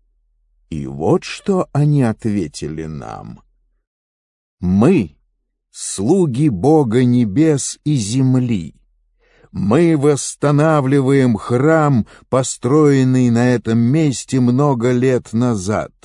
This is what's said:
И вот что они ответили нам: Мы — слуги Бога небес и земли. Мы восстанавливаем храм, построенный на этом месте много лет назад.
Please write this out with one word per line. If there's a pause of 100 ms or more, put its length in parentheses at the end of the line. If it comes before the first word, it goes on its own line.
(720)
И
вот
что
они
ответили
нам: (1160)
Мы — (540)
слуги
Бога
небес
и
земли. (800)
Мы
восстанавливаем
храм, (220)
построенный
на
этом
месте
много
лет
назад. (120)